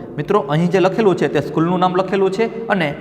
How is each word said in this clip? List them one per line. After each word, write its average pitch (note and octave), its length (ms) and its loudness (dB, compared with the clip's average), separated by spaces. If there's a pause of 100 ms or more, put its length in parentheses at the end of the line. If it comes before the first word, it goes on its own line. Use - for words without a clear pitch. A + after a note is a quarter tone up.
(160)
મિત્રો, F#3+ 240 0
અહીં E3+ 300 0
જે F#3 100 2
લખેલું F#3+ 360 2
છે D3+ 120 0
તે D3 120 0
સ્કૂલનું E3 400 0
નામ F3+ 160 0
લખેલું F#3+ 340 0
છે A3+ 380 -4
અને F3 320 0